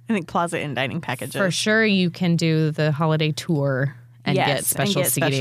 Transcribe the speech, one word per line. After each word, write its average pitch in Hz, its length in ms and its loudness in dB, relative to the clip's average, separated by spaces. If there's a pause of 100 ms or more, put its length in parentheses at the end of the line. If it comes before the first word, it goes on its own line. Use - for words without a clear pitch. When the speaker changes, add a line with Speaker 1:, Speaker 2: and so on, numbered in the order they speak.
Speaker 1:
I 226 40 2
think 190 140 -2
Plaza 170 340 -2
Inn 147 120 -6
dining 113 280 -2
packages. - 340 -8
Speaker 2:
For 190 160 0
sure, 214 340 2
you 190 240 2
can 170 280 0
do 160 340 2
the 156 220 0
holiday 156 400 2
tour 139 600 0 (300)
and - 140 0
Speaker 1:
Yes, 139 100 2
Speaker 2:
get - 120 0
Speaker 1:
and - 60 -6
Speaker 2:
special - 360 0
Speaker 1:
get - 100 0
special 151 300 0